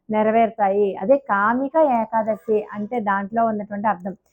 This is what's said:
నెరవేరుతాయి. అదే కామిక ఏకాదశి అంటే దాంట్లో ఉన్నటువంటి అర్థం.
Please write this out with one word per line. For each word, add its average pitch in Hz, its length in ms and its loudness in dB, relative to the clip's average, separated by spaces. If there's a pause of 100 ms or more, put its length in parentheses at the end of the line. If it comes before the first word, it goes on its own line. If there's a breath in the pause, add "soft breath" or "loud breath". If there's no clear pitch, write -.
(100)
నెరవేరుతాయి. 214 800 2 (140)
అదే 247 140 4 (140)
కామిక 240 460 0 (240)
ఏకాదశి 220 580 -2 (160)
అంటే 208 260 -6
దాంట్లో 202 460 -2
ఉన్నటువంటి 208 460 -4
అర్థం. 185 220 -6 (180)